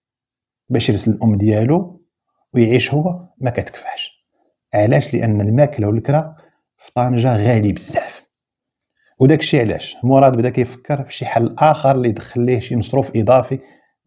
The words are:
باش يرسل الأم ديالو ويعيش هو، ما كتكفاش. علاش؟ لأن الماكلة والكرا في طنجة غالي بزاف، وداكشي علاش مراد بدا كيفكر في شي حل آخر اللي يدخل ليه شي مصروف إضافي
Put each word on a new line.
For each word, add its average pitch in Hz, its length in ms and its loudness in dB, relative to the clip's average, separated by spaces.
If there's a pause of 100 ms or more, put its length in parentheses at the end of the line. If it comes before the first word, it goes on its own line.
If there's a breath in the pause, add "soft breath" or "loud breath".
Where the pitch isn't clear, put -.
(680)
باش 123 200 0
يرسل 107 220 0
الأم 107 240 0
ديالو 113 680 0 (500)
ويعيش 120 400 2
هو، 175 340 -4 (100)
ما 127 120 -4
كتكفاش. - 760 -10 (480)
علاش؟ 120 400 0
لأن 113 280 0
الماكلة 113 460 0
والكرا 143 480 -2 (420 soft breath)
في - 180 -20
طنجة 123 400 0
غالي 104 360 2
بزاف، - 560 -8 (920)
وداكشي 143 400 4
علاش 101 440 -4
مراد 131 340 4
بدا 120 120 0
كيفكر 131 540 -6
في - 100 -18
شي - 120 -10
حل 117 340 -2
آخر 151 360 2
اللي 123 140 0
يدخل - 320 -6
ليه 123 180 0
شي - 160 -6
مصروف 131 400 -2
إضافي 120 440 2 (480 soft breath)